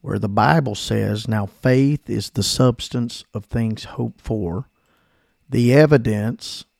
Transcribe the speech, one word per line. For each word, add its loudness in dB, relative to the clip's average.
where -6
the -4
Bible 2
says, -4
"Now -2
faith 0
is -6
the -4
substance -2
of -8
things -4
hoped -8
for, -6
the 2
evidence 2